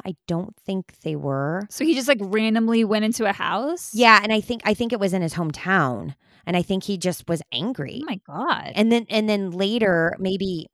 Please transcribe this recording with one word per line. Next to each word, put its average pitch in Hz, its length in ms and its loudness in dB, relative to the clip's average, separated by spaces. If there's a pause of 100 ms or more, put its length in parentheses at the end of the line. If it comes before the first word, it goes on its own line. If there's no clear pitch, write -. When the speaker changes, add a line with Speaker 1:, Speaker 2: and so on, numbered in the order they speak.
Speaker 1:
I 190 100 -8 (120)
don't 175 280 -4 (100)
think 190 280 -6 (100)
they 156 120 -4
were. 143 540 -4
Speaker 2:
So - 140 -6
he 320 100 2
just, 247 140 0
like, 269 140 2
randomly 220 640 2
went 208 200 2
into 226 220 0
a 196 60 2
house? 269 600 -4
Speaker 1:
Yeah, 220 300 8
and 214 80 0
I 220 80 4
think, 226 240 -6
I 214 100 2
think 233 200 -2
it 220 60 -4
was 190 140 2
in 185 80 2
his 165 120 -2
hometown. 147 800 0 (320)
And 175 100 -2
I 180 60 4
think 190 220 -2
he 202 140 -4
just 175 300 -4
was 165 140 -2 (100)
angry. 156 520 -6
Speaker 2:
Oh - 20 -8
my 247 200 -8
God. 202 500 -4
Speaker 1:
And 226 160 4
then, 233 180 2
and 214 180 0
then 202 240 -2
later, 185 680 2
maybe, 185 540 -2